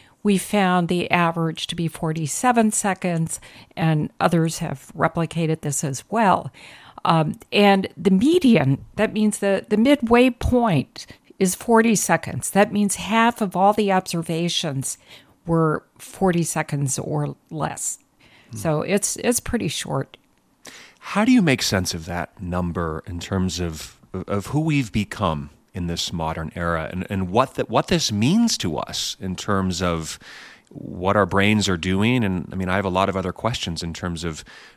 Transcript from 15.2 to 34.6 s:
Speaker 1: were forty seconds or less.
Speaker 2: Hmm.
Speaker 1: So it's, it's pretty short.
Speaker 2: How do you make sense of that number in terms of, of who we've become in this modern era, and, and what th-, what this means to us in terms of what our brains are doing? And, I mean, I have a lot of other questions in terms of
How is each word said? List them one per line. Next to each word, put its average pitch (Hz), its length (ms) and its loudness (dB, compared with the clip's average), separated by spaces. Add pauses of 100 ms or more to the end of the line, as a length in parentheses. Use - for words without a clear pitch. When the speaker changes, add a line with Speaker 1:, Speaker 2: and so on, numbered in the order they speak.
Speaker 1:
were 165 380 2 (160)
forty 175 420 0
seconds 143 560 -2
or 147 380 -4 (160)
less. - 480 -6 (520)
Speaker 2:
Hmm. 117 60 -12
Speaker 1:
So 151 240 -2
it's, - 360 -2
it's 240 220 -2
pretty 208 280 -4
short. - 500 -6 (800)
Speaker 2:
How - 240 -2
do 254 80 4
you 254 120 6
make 139 180 2
sense 92 320 0
of 82 120 -10
that 87 360 -8
number 87 640 -4
in 87 140 -10
terms 92 400 -2
of, 82 400 -8 (280)
of 101 200 -4
who 147 140 0
we've 143 300 0
become 80 600 -2 (220)
in 87 140 -6
this 85 260 -4
modern 80 420 -6
era, 85 340 -2
and, 92 200 -6
and 95 200 -2
what 117 260 0
th-, - 120 -4
what 127 200 0
this 170 220 0
means 165 500 2
to 78 180 -4
us - 420 -8
in 92 160 -6
terms 92 460 -2
of 82 360 -2 (520)
what 90 480 -2
our 98 80 6
brains 98 420 2
are 92 80 0
doing? 98 480 0
And, 92 300 -2
I - 20 -8
mean, 92 140 -4
I 92 80 0
have 101 80 0
a 95 40 -2
lot 95 200 2
of 95 80 -4
other 90 160 -4
questions 92 500 -4
in 85 100 -6
terms 85 300 -6
of 80 220 -8 (320)